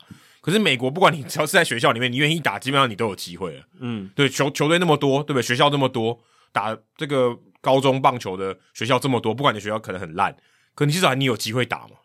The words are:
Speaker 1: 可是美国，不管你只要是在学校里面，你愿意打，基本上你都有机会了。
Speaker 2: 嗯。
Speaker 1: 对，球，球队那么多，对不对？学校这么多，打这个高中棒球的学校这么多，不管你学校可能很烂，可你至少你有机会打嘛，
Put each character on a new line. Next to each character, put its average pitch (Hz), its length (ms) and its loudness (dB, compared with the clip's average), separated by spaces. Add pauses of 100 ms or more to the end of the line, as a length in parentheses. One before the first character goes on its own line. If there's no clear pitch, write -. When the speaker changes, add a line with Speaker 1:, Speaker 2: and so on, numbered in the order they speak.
(400)
Speaker 1:
可 - 120 -4
是 196 60 2
美 165 200 2
国， 127 120 -2
不 151 100 -4
管 180 140 6
你 156 100 -6
只 - 160 -6
要 156 60 0
是 151 60 -4
在 185 120 6
学 127 140 -2
校 139 140 4
里 113 80 -4
面， 127 100 0
你 120 60 -4
愿 147 180 2
意 170 60 0
打， 107 180 -2
基 131 140 -6
本 143 80 2
上 131 100 4
你 104 60 -8
都 113 120 -2
有 95 80 -6
机 87 200 -12
会 85 200 -8
了。 67 80 -20 (160)
Speaker 2:
嗯。 113 360 -8
Speaker 1:
对， 139 140 2
球， 135 220 -2
球 147 180 0
队 170 100 4
那 180 60 0
么 156 100 4
多， 139 260 2
对 147 60 -10
不 139 120 0
对？ 117 40 0
学 120 120 -2
校 147 140 4
这 143 80 0
么 135 120 2
多， 117 280 -2 (340)
打 110 240 -2 (200)
这 156 100 -8
个 127 320 0 (220)
高 135 220 2
中 135 200 2
棒 131 160 2
球 95 200 -8
的 95 200 -6 (160)
学 - 120 -8
校 127 120 2
这 139 120 0
么 120 100 2
多， 110 160 0
不 127 80 -4
管 135 100 4
你 107 60 -8
学 101 80 -10
校 107 100 -2
可 110 140 -8
能 90 80 -8
很 82 160 -12
烂， 90 200 0 (380)
可 147 120 -2
你 147 60 2
至 175 100 -2
少 151 120 2
你 135 120 0
有 123 100 2
机 110 160 -6
会 123 140 0
打 95 140 -6
嘛， 104 260 -20